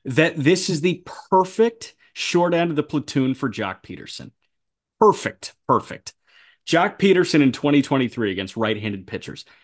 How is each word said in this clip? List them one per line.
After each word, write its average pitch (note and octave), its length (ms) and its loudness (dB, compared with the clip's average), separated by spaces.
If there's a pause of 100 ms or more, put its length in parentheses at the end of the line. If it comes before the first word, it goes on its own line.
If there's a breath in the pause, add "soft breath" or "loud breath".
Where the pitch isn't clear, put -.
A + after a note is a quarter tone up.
that D3+ 320 0
this F3 340 2
is D#3 120 -2
the F3+ 200 -2 (280)
perfect F#3+ 640 0 (180)
short F3 420 0
end E3+ 160 2
of D3+ 60 -4
the D3+ 60 0
platoon C3+ 520 -2
for B2+ 160 -4
Joc G2 320 -8
Pederson. - 480 -16 (680)
Perfect, - 560 2 (120)
perfect. - 480 -4 (520 soft breath)
Joc F#3 320 0
Pederson F3+ 440 4
in C3 100 4
twenty C#3+ 300 2
twenty-three A#2+ 480 -2
against F#2+ 260 -8
right-handed G#2+ 500 -4
pitchers - 380 -12 (200 soft breath)